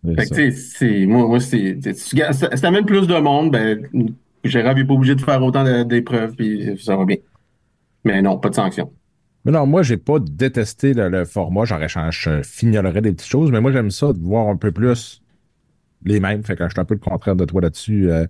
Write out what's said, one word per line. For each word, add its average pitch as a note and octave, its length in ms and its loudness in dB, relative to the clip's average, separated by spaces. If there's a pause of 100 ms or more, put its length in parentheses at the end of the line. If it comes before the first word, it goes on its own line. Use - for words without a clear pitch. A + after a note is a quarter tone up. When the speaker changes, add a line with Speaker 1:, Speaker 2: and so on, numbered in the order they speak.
Speaker 1:
C'est E2 100 -2
Speaker 2:
Fait D#2+ 80 0
que, - 60 -2
Speaker 1:
ça. - 60 -4
Speaker 2:
tu D3 180 2
sais, - 260 -12
c'est, G2+ 280 2
moi, A#2 220 4
moi, A#2+ 120 2
c'est, G2+ 420 -2
tu G2+ 120 -4
sais, - 140 -12
tu - 80 -2
ga-, D#3 160 0
ça, C#3 240 -2
ça C#3 120 0
amène G3+ 180 2
plus G3 200 2
de E3+ 120 2
monde, D3+ 340 2
ben, A2 340 0 (580)
Gérard B2+ 300 2
n'est C3+ 100 2
pas C3+ 100 2
obligé C3+ 200 4
de C3+ 60 0
faire C3+ 220 0
autant C3 220 2
de, B2 180 2
d'épreuves, A#2 540 -2
puis G#2 340 -4 (120)
ça G2 140 -2
va F#2+ 80 0
bien. G2 140 0 (840)
Mais G2 180 2
non, G2 160 2
pas G#2 100 -4
de G2 60 -4
sanction. G2 360 -4 (540)
Speaker 1:
Mais C#3 80 2
non, D3+ 140 2
moi, E3 160 4
j'ai A#2 160 0
pas D3 200 0
détesté B2 760 -2
le, G#2+ 160 0
le F#2 160 0
format. F#2 400 -2
J'aurais D#2+ 220 -4
changé, E2 300 -4
je D2+ 240 -2
fignolerais G#2 600 0
des G#2+ 100 0
petites - 180 -8
choses, D3 220 2
mais A2 80 2
moi, C3+ 120 2
j'aime A#2 180 0
ça C#3+ 240 0
de F#2 40 -6
voir G#2 300 0
un G2 80 0
peu G2+ 160 0
plus A#2+ 500 -2 (800)
les G2+ 160 0
mêmes. G2+ 240 -2
Fait G#2+ 100 -4
que E2+ 100 -4
je F2 60 -2
suis - 100 -6
un F2+ 40 0
peu G#2+ 100 -2
le G#2 60 -6
contraire - 360 -2
de F2+ 80 2
toi E2 160 -2
là-dessus, F#2+ 500 0
euh, E2 200 0